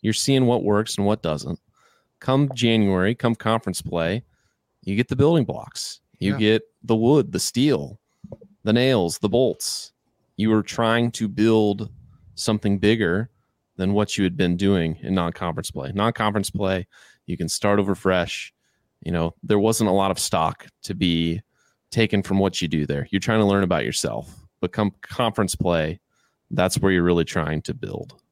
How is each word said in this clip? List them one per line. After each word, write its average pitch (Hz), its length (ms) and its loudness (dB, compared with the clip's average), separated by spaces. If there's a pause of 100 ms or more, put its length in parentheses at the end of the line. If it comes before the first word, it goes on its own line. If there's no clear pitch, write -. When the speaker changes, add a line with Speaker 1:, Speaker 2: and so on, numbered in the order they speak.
Speaker 1:
You're 110 120 0
seeing 131 320 2
what 120 180 2
works 104 340 0
and 101 80 0
what 107 160 0
doesn't. 78 380 -6 (600)
Come 135 340 2
January, 110 640 2
come 117 180 0
conference 110 480 -2
play, 87 420 -2 (600)
you 98 120 -4
get 117 120 0
the 143 80 -6
building 143 300 4
blocks. - 560 -10 (180)
You 98 140 0
Speaker 2:
Yeah. 101 60 -2
Speaker 1:
get 107 240 4 (200)
the 113 120 2
wood, 123 360 4
the - 80 -2
steel, 117 600 -2 (640)
the 107 100 2
nails, 117 460 2
the 104 100 0
bolts. - 600 -2 (440)
You 110 180 0
are 107 100 2
trying 117 480 0
to 110 160 -4
build 107 640 2 (420)
something 104 460 -2
bigger 104 500 0 (460)
than 92 180 -2
what 104 240 0
you 101 60 2
had 90 120 0
been 87 220 0
doing 87 460 0
in 85 100 -4
non-conference 85 560 -4
play. 69 240 -10
Non-conference 107 560 -2
play, 95 380 -2 (400)
you 87 100 -6
can 85 100 -4
start 101 320 0
over 98 140 0
fresh. 90 580 -2 (520)
You 85 80 -6
know, 82 320 -2
there 104 160 2
wasn't 107 320 2
a - 20 4
lot 98 160 2
of 92 80 -2
stock - 480 -2 (180)
to 98 120 -8
be 85 460 0 (500)
taken 104 320 2
from 98 160 0
what 95 240 0
you 85 40 -4
do 76 200 -2
there. 69 240 -4
You're 98 80 0
trying 110 200 0
to 104 60 6
learn 101 180 4
about 82 220 0
yourself. - 640 -6 (120)
But - 120 -4
come 104 300 -2
conference 110 540 -2
play, 82 440 0 (500)
that's 90 300 0
where 98 120 2
you're 90 120 4
really 87 220 2
trying 78 380 -4
to - 120 -8
build. - 440 -12 (120)